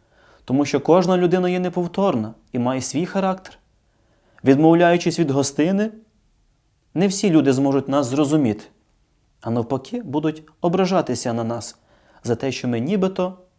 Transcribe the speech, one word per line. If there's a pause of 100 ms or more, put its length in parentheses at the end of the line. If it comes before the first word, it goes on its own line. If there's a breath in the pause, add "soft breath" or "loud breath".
(460 soft breath)
тому
що
кожна
людина
є
неповторна (180)
і
має
свій
характер. (840 soft breath)
Відмовляючись
від
гостини, (1000)
не
всі
люди
зможуть
нас
зрозуміти, (800)
а
навпаки,
будуть (180)
ображатися
на
нас (460 soft breath)
за
те,
що
ми
нібито (220)